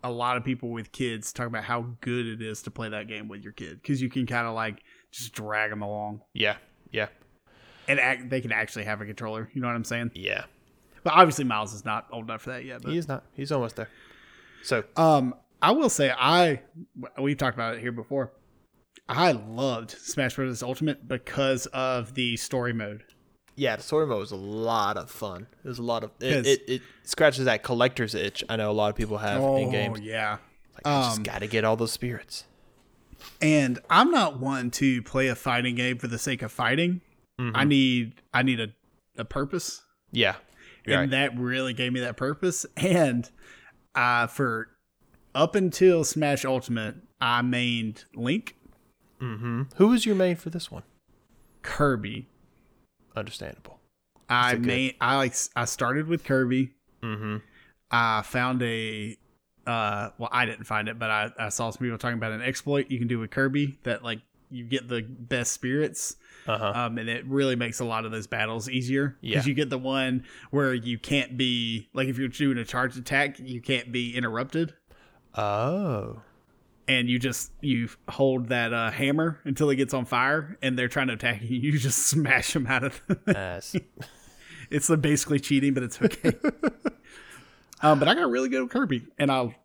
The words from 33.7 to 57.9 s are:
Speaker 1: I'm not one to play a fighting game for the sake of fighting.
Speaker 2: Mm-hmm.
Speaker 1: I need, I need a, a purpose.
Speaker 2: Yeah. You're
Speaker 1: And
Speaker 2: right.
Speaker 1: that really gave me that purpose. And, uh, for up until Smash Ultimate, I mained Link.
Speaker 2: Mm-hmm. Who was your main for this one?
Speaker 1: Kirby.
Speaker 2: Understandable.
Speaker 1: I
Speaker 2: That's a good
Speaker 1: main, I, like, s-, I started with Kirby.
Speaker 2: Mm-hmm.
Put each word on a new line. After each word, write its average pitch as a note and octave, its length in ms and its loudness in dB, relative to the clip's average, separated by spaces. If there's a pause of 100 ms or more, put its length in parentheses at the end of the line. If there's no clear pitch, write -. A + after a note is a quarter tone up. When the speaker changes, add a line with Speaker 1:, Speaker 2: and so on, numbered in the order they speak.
Speaker 1:
I'm B3+ 220 8
not F3 280 2
one B2+ 320 -2
to B2+ 320 2
play C3+ 240 0
a A#2+ 80 0
fighting B2 400 0
game B2 220 0
for C3+ 100 -6
the A#2 100 -4
sake C3 240 -4
of A2 100 -6
fighting. D#3+ 500 2 (380)
Speaker 2:
Mm-hmm. A#2+ 160 -2
Speaker 1:
I C3 100 4
need, C3 560 4 (120)
I B2+ 100 4
need B2+ 160 2
a, A2 100 -4 (480)
a A#2 80 -6
purpose. - 560 -6 (300)
Speaker 2:
Yeah. G2+ 240 4 (500)
You're - 160 4
Speaker 1:
And C3+ 100 2
Speaker 2:
right. C3+ 220 2
Speaker 1:
that A#2+ 60 -6
really B2+ 340 -2
gave B2 200 -2
me B2+ 80 -2
that A#2+ 160 -6
purpose. D3 480 -2 (120)
And, D3+ 520 4 (680)
uh, A#2+ 320 4
for A2+ 420 -2 (680)
up D#3+ 200 4
until F#3 480 6
Smash C#3+ 420 2
Ultimate, A#2 500 -2 (240)
I A#2+ 220 4
mained A#2+ 640 0 (100)
Link. C3 400 -2 (680)
Speaker 2:
Mm-hmm. A#2+ 420 -4 (120)
Who G3 140 8
was A#3 160 4
your G#3+ 100 2
main F3+ 220 4
for - 120 -10
this E3 220 -10
one? - 120 -12 (800)
Speaker 1:
Kirby. A#2 680 -2 (840)
Speaker 2:
Understandable. - 640 -10 (500)
Speaker 1:
I B2 140 4
Speaker 2:
That's B2 100 4
a A#2+ 60 0
good A#2+ 80 0
Speaker 1:
main, B2+ 340 0
I, B2 160 2
like, C3 140 2
s-, - 240 -2
I A#2+ 100 0
started C3+ 420 -2
with E3 160 0
Kirby. C3 480 2 (320)
Speaker 2:
Mm-hmm. G#2+ 340 -4 (540)